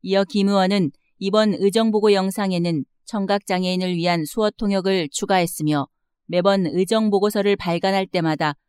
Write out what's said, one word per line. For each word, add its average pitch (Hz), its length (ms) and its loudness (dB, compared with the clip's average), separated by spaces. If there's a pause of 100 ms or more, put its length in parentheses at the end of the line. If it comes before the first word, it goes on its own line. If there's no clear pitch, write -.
이어 190 220 2
김 196 240 0
의원은 190 420 2 (280)
이번 202 360 2
의정 220 360 2
보고 214 220 2
영상에는 185 720 -2 (200)
청각 202 420 -4
장애인을 185 480 -2
위한 170 300 0
수어 214 260 -2
통역을 190 600 -2
추가했으며 165 760 0 (400)
매번 185 400 2
의정 196 440 0
보고서를 202 460 0
발간할 190 500 -2
때마다 156 480 -2 (140)